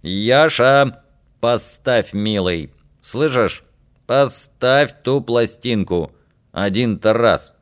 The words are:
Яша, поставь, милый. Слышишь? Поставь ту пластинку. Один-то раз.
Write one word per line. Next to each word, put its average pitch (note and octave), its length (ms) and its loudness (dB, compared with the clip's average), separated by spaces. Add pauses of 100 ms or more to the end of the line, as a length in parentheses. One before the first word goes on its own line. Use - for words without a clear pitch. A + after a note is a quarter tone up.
Яша, B2+ 1000 2 (340)
поставь, A#2 760 -2
милый. F#2+ 580 -4 (300)
Слышишь? B2+ 600 -2 (420)
Поставь C3+ 960 0
ту C3+ 180 0
пластинку. G#2+ 880 -2 (420)
Один-то G#2 600 0
раз. A2 500 0